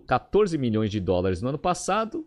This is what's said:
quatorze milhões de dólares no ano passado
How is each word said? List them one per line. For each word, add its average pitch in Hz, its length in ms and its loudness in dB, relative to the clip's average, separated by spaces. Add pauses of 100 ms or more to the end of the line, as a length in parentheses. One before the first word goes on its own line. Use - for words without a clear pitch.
quatorze 165 500 2
milhões 110 340 0
de 107 100 -2
dólares 90 420 0
no 123 80 -2
ano 147 80 -6
passado 214 680 -2